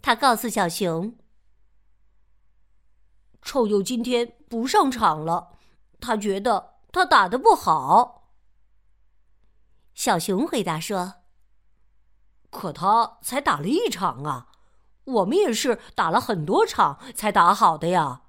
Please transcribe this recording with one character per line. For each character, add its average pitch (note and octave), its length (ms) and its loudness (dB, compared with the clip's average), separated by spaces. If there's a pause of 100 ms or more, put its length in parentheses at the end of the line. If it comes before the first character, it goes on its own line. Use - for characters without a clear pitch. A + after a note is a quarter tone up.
他 - 140 0
告 C4 200 2
诉 A3+ 140 -6
小 G3+ 180 -2
熊 E3+ 520 -4 (2250)
：“臭 A#3 240 -2
鼬 G3+ 160 0
今 A#3+ 200 -4
天 A#3+ 360 -4 (100)
不 A#3 160 -6
上 D#4+ 240 2
场 F#3 340 0
了， E3+ 360 -6 (420)
他 A#3 160 -2
觉 G3+ 220 -2
得 G#3 400 -2 (120)
他 F4+ 140 2
打 A3 240 4
得 A3+ 80 -2
不 G4+ 160 6
好。” D#3+ 800 2 (1600)
小 G#3 240 -2
熊 G3+ 300 -2
回 B3+ 160 -4
答 D#3+ 160 -4
说 F#3 420 -8 (1300)
：“可 D#3+ 240 -10
他 G#3 480 0
才 B3+ 180 -6
打 D4+ 200 -2
了 D3+ 80 -6
一 F#4 200 0
场 E3+ 360 -6
啊， C3+ 280 -10 (520)
我 A#3+ 200 0
们 A#3+ 140 0
也 F4 160 2
是 A3+ 260 -2 (140)
打 F3+ 160 0
了 G3+ 100 2
很 G3 240 -4
多 C#4 220 2
场 E3+ 340 0 (140)
才 G#3+ 180 -4
打 F#3 220 6
好 F#3 240 4
的 D#3+ 120 -2
呀。” D3+ 400 -2